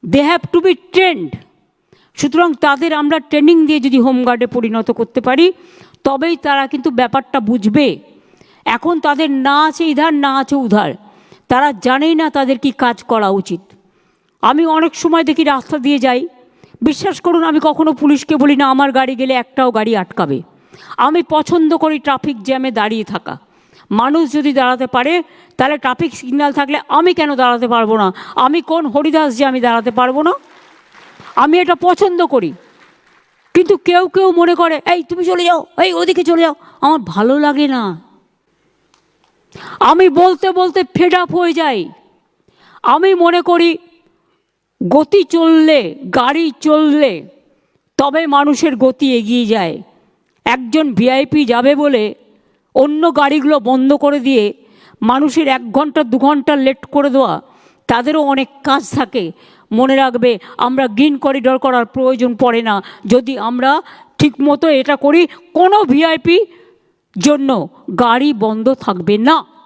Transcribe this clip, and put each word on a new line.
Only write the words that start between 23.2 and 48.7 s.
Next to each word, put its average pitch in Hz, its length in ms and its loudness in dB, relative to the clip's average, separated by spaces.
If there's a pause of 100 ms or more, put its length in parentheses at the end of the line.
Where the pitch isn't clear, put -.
মানুষ 269 420 0
যদি 294 200 -2
দাঁড়াতে 254 340 0
পারে 277 360 -2 (340)
তাহলে 277 220 -2
ট্রাফিক 254 360 -4
সিগন্যাল 285 380 -2
থাকলে 285 360 -4
আমি 330 260 2
কেন 294 200 -2
দাঁড়াতে 247 340 0
পারবো 226 300 0
না? 190 140 2 (220)
আমি 294 260 0
কোন 320 260 -4
হরিদাস 285 500 0
যে 262 80 0
আমি 262 160 -2
দাঁড়াতে 233 300 0
পারবো 254 320 0
না? 330 100 2 (1040)
আমি 302 220 2
এটা 349 160 2
পছন্দ 349 520 0
করি। 190 260 -2 (1000)
কিন্তু 370 220 4
কেউ 359 320 0
কেউ 370 240 2
মনে 339 220 2
করে, 330 260 0 (120)
"এই 349 100 -2
তুমি 349 220 -6
চলে 349 200 -2
যাও, 349 200 0 (200)
এই 370 80 -2
ওদিকে 339 320 0
চলে 330 180 2
যাও।" 320 120 0 (260)
আমার 302 180 2
ভালো 214 400 0
লাগে 294 300 0
না। 208 320 -4 (1800)
আমি 349 280 4
বলতে 359 420 2
বলতে 370 320 0
ফেড 339 320 0
আপ 349 200 -2
হয়ে 339 180 0
যাই। 262 360 -4 (920)
আমি 349 320 4
মনে 339 280 2
করি 339 360 2 (1120)
গতি 302 360 2
চললে, 311 720 2 (200)
গাড়ি 277 460 0
চললে 294 680 2 (680)
তবে 285 300 0
মানুষের 285 500 0